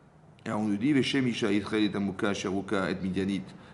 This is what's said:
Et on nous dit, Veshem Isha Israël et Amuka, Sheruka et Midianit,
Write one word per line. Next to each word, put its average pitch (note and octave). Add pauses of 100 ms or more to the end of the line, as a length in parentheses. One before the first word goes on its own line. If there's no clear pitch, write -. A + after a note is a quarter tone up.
(460)
Et A2+
on G#2+
nous G#2
dit, C3+
Veshem C3
Isha A2
Israël G#2+
et F#2+
Amuka, G2
Sheruka F#2+
et F#2+
Midianit, F#2+ (300)